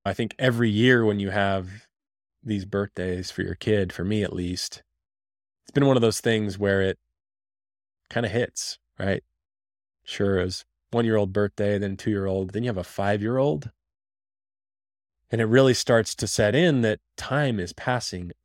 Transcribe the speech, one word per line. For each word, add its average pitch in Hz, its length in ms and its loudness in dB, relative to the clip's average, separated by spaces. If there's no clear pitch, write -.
I 98 100 -2
think 113 260 -4
every 120 300 2
year 117 360 4
when 104 140 2
you 98 100 -2
have 98 580 -2
these 104 240 -4
birthdays 92 640 -6
for - 140 -6
your 92 120 -4
kid, 101 380 0
for 87 100 -6
me 104 200 0
at 85 100 -4
least, 90 480 -6
it's - 80 -20
been 139 140 2
one 131 120 6
of 117 40 4
those 110 200 2
things 107 360 0
where 98 240 2
it 95 160 0
kinda 117 200 -2
hits, - 500 -4
right? 98 260 -2
Sure, 98 360 0
it 90 60 0
was 95 200 -8
one-year-old 110 420 2
birthday, 101 440 0
then 98 200 -4
two-year-old, 98 560 -2
then 110 100 -4
you 123 60 -2
have 101 80 -4
a 104 60 -6
five-year-old. 117 880 -2
And 113 120 0
it 110 40 2
really 127 280 6
starts 113 420 2
to 107 120 -4
set 107 280 2
in 151 260 2
that 110 200 0
time 135 420 -2
is 87 140 -8
passing 92 580 -6